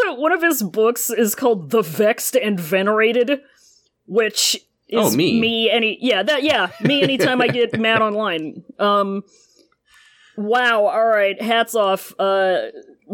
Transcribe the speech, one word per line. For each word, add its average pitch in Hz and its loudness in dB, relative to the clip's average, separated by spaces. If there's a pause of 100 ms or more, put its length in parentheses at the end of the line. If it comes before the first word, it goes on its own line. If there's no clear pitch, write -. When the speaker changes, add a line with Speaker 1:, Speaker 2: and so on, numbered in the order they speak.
Speaker 1:
a, 330 -4
one 294 0
of 349 0
his 311 0
books 220 0
is 220 0
called 202 -2
The 226 2
Vexed 208 -2
and 208 0
Venerated, 220 0 (640)
which 214 -2 (320)
is 214 0
Speaker 2:
Oh, - 0
me. 185 2
Speaker 1:
me 226 0
any-, 220 0
yeah, 208 0
that, 277 0
yeah, 233 0 (120)
me 277 2
anytime 254 0
I 247 2
get 240 -2
Speaker 2:
<laughs> - -
Speaker 1:
mad 220 2
online. 208 -4 (160)
Um, 202 0 (1120)
wow, 226 0
all 226 2
right, 202 2
hats 226 0
off. 196 0
Uh, 190 0 (460)